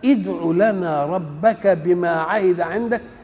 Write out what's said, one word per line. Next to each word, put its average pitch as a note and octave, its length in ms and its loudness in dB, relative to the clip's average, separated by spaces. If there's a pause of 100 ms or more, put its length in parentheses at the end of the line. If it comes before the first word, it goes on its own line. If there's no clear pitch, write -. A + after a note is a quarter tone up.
"ادع F#3+ 400 0
لنا E3+ 600 0
ربك E3+ 600 -2
بما F3 420 2
عهد F3 520 0
عندك A3 400 -2 (220)